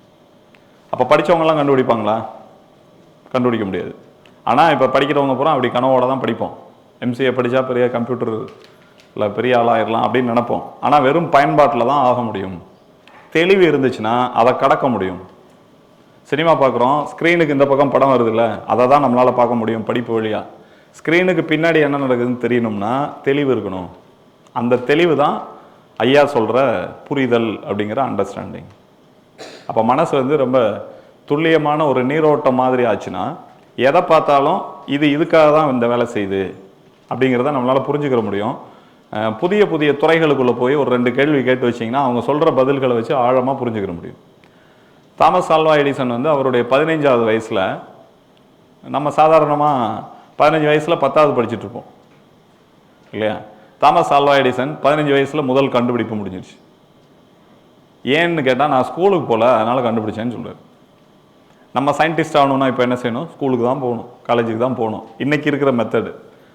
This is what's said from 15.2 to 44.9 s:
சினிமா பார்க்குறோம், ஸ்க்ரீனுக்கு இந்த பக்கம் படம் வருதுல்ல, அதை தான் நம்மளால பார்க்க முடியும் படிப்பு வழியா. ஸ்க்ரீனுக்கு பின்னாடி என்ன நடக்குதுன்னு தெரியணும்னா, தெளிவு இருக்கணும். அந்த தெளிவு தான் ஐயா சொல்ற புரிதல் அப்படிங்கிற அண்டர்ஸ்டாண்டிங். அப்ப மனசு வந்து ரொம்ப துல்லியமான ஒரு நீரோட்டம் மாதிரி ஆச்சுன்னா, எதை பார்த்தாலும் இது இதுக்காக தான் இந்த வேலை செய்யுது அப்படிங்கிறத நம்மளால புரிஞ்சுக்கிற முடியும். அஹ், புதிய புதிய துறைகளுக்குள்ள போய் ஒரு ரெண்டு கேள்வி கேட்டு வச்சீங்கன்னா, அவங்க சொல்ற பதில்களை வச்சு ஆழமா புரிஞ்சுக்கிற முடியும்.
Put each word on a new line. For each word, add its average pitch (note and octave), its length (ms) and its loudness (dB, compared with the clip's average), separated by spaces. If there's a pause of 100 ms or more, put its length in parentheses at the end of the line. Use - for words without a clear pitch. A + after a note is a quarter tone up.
சினிமா D#3 380 0
பார்க்குறோம், C3 540 2
ஸ்க்ரீனுக்கு E3 340 2
இந்த C#3 180 2
பக்கம் C#3 240 2
படம் C3+ 200 2
வருதுல்ல, A2+ 560 0
அதை A#2+ 220 2
தான் C#3+ 160 4
நம்மளால B2 300 2
பார்க்க A#2+ 200 2
முடியும் A2+ 300 -2
படிப்பு A#2 380 -4
வழியா. G2+ 220 -4 (460)
ஸ்க்ரீனுக்கு E3+ 520 0
பின்னாடி D#3+ 380 0
என்ன C#3+ 180 0
நடக்குதுன்னு B2 420 -2
தெரியணும்னா, A#2 840 -2
தெளிவு C#3 340 0
இருக்கணும். F#2 300 -8 (640)
அந்த A#2+ 240 0
தெளிவு D3+ 400 2
தான் E3 360 -2 (440)
ஐயா C3+ 280 4
சொல்ற A2+ 640 -2 (160)
புரிதல் A#2 540 -2
அப்படிங்கிற G#2+ 420 -6
அண்டர்ஸ்டாண்டிங். G2 640 -6 (1040)
அப்ப A2 180 -2
மனசு C3+ 320 0
வந்து C#3 200 0
ரொம்ப B2+ 500 -2 (380)
துல்லியமான D3+ 640 0
ஒரு B2+ 200 0
நீரோட்டம் D3 460 2
மாதிரி B2+ 320 0
ஆச்சுன்னா, G2+ 520 -4 (400)
எதை C#3+ 260 2
பார்த்தாலும் D3+ 600 2 (240)
இது C#3+ 200 0
இதுக்காக D3+ 460 4
தான் D3+ 200 2
இந்த A#2+ 140 0
வேலை A#2+ 200 0
செய்யுது G2 480 -4 (600)
அப்படிங்கிறத B2+ 340 0
நம்மளால C3+ 420 0
புரிஞ்சுக்கிற C#3 320 -2
முடியும். G2+ 340 -4 (560)
அஹ், G#2+ 260 -4
புதிய F#3+ 300 2
புதிய D3+ 240 0
துறைகளுக்குள்ள C#3+ 640 2
போய் B2 180 0
ஒரு C3+ 160 0
ரெண்டு B2 220 0
கேள்வி C3+ 320 0
கேட்டு B2+ 240 0
வச்சீங்கன்னா, A#2 240 -4
அவங்க B2+ 400 -2
சொல்ற D#3+ 160 0
பதில்களை C3 460 2
வச்சு A#2 220 -2
ஆழமா B2+ 400 0
புரிஞ்சுக்கிற A2 380 -6
முடியும். E2+ 220 -14 (1000)